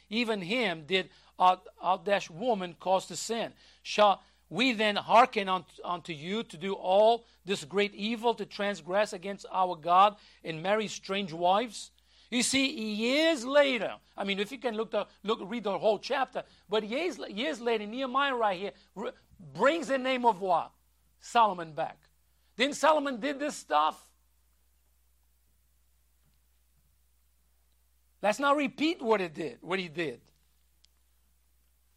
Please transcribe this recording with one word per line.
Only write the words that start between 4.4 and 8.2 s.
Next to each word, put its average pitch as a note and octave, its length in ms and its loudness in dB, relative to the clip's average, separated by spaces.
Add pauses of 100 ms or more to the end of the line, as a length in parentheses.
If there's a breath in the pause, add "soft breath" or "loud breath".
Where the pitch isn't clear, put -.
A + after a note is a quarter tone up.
we A#3+ 240 2
then G#3 240 0
hearken G3 500 4
un-, F#3 180 -2 (180)
unto F3 280 -6
you F3 320 -6
to F#3 140 -18
do F#3+ 160 -6
all G#3+ 520 4 (200 soft breath)
this F3 180 -4
great G3+ 300 0
evil, A3+ 400 -2